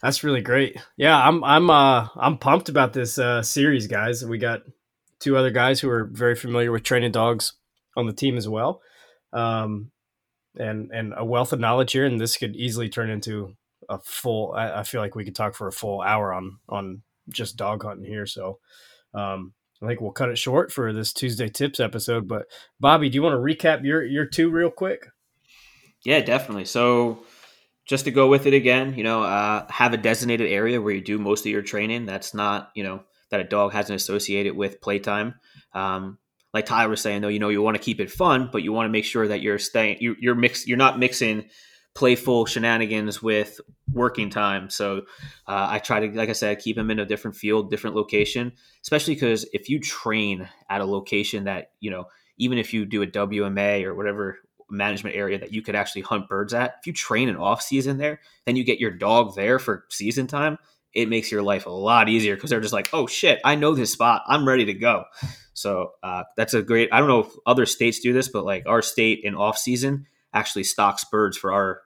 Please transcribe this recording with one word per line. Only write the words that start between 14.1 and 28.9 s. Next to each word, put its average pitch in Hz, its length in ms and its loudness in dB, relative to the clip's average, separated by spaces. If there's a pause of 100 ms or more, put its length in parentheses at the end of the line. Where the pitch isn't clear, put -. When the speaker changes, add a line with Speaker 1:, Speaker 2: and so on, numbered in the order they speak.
Speaker 1:
I, 104 260 -4
I 101 40 -6
feel 117 180 -6
like 101 140 -6
we 104 100 -8
could 101 100 -12
talk 104 200 -4
for 104 120 -8
a 90 40 -8
full 101 300 -6
hour 101 300 0
on, 92 280 -8 (100)
on 98 320 -8 (280)
just - 280 -10
dog 104 260 -4
hunting 98 220 -12
here. 104 220 -8
So, 98 320 -10 (560)
um, 98 380 -8 (280)
I 104 60 -6
think 117 140 -4
we'll 104 100 -6
cut 131 180 -4
it 117 80 -4
short 139 340 0
for 113 220 -2
this 110 180 -4
Tuesday 117 380 -4
Tips 139 300 -4
episode. 117 480 -2
But 104 180 -6 (340)
Bobby, 147 300 6
do 123 60 -2
you 143 80 2
wanna 147 140 2
recap 151 460 2
your, 151 220 0
your 139 200 -2
two 165 260 2
real 165 180 2
quick? - 380 -6 (960)
Speaker 2:
Yeah, 131 180 4
definitely. 110 440 -2
So 120 540 2 (680)
just 135 200 -2
to 143 60 -2
go 135 160 6
with 139 180 6
it 139 80 6
again, 131 440 4